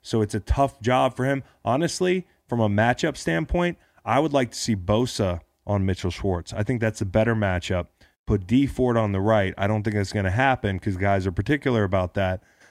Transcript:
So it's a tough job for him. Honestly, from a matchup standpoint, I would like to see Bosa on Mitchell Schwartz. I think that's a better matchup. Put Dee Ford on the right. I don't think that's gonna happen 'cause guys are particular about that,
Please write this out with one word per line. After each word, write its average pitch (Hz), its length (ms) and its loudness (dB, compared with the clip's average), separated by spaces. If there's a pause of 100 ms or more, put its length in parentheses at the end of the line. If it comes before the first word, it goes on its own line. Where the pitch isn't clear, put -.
So 113 220 0
it's 104 120 -2
a 107 60 -2
tough - 400 0
job 127 340 2
for 127 120 -2
him. 139 180 -2 (200)
Honestly, 170 640 0 (220)
from 120 120 0
a 110 80 4
matchup 120 480 2
standpoint, 170 600 -2 (280)
I 110 140 2
would 151 140 2
like 131 200 0
to - 60 -12
see - 160 0
Bosa 101 680 0 (240)
on 101 180 0
Mitchell 95 260 -2
Schwartz. 87 440 -4
I 107 80 -2
think 120 180 -2
that's 110 220 -2
a 107 40 -4
better 110 300 2
matchup. 92 520 -2 (380)
Put 98 220 0
Dee 131 180 4
Ford 123 300 0
on 107 160 0
the 95 80 0
right. 101 360 2
I 98 120 0
don't 107 160 0
think 107 100 -2
that's 101 180 -2
gonna 98 180 0
happen 113 500 0
'cause 98 160 -4
guys 98 320 0
are 92 40 -4
particular 123 520 0
about 90 300 0
that, 92 280 -2 (280)